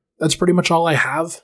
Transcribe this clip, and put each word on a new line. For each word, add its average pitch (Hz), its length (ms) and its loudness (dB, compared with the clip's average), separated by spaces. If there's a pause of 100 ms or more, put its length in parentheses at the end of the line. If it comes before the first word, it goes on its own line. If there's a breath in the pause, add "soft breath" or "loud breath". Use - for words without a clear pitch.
(200)
that's 156 160 0
pretty 180 180 2
much 175 180 2
all 170 160 2
I 156 80 2
have. 160 480 -4